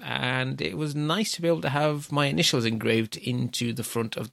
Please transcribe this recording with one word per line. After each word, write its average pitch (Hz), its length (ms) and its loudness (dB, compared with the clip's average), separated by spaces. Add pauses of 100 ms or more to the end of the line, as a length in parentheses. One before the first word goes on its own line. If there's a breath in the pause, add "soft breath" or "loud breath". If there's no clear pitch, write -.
and 131 560 -2
it - 160 -2
was 151 180 -2
nice 156 380 0
to 165 100 -8
be 165 60 2
able 165 140 2
to 147 60 0
have 147 440 0
my 143 140 4
initials 135 380 2
engraved 113 520 2
into 123 560 -2
the 117 100 -4
front 110 340 -4
of 110 160 -6